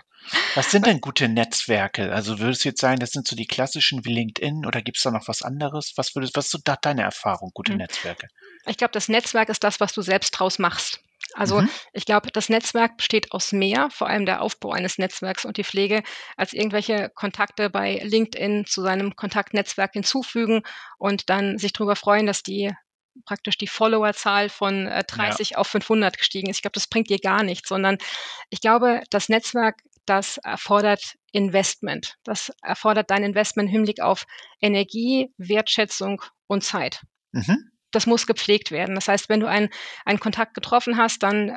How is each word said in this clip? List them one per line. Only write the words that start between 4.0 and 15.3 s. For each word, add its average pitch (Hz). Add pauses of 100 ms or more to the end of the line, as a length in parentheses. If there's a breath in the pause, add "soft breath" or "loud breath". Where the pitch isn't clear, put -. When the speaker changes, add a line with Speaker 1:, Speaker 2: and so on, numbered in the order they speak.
Speaker 2:
wie 117
LinkedIn 120
oder 120
gibt's -
da 127
noch 110
was -
anderes? 143
Was -
würdest, 131
was 147
ist -
so 156
da 139
deine 139
Erfahrung, 95
gute 101
Speaker 1:
Hm. 95
Speaker 2:
Netzwerke? - (380 loud breath)
Speaker 1:
Ich -
glaube, -
das 208
Netzwerk 226
ist -
das, 208
was 202
du 214
selbst 185
draus 185
machst. - (320)
Also 202
Speaker 2:
Mhm. 233 (220 loud breath)
Speaker 1:
ich -
glaube, 208
das -
Netzwerk 233
besteht -
aus -
mehr, 202
vor -
allem 208
der 185
Aufbau -
eines 185
Netzwerks 190